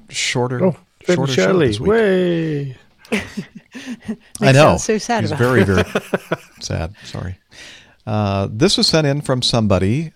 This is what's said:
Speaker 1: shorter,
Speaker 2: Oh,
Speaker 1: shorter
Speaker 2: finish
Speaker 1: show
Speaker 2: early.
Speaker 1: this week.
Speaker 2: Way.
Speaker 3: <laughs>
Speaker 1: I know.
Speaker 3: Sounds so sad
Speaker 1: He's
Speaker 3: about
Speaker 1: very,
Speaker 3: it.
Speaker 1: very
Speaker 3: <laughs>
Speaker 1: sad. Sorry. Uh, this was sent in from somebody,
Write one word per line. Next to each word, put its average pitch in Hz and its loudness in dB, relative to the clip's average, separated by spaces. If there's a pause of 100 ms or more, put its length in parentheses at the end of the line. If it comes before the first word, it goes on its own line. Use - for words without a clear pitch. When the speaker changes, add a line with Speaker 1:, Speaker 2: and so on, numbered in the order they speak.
Speaker 1:
shorter, 123 -2
Speaker 2:
Oh, 175 2 (300)
Speaker 1:
shorter 175 2
Speaker 2:
finish 135 -4
Speaker 1:
show 190 2
Speaker 2:
early. 175 4
Speaker 1:
this 107 -2
week. 175 0
Speaker 2:
Way. 170 0 (320)
Speaker 3:
<laughs> - -20 (1300)
Speaker 1:
I 196 4
know. - 6 (240)
Speaker 3:
Sounds - -6
so 220 0
sad 220 -2
Speaker 1:
He's 151 -2
Speaker 3:
about 147 -2
Speaker 1:
very, 123 4
Speaker 3:
it. 196 4
Speaker 1:
very 92 2
Speaker 3:
<laughs> - -8
Speaker 1:
sad. 92 -6 (120)
Sorry. - -10 (680)
Uh, 101 -2
this 135 2
was 165 2
sent 156 2
in 143 -2
from 127 -2
somebody, 110 0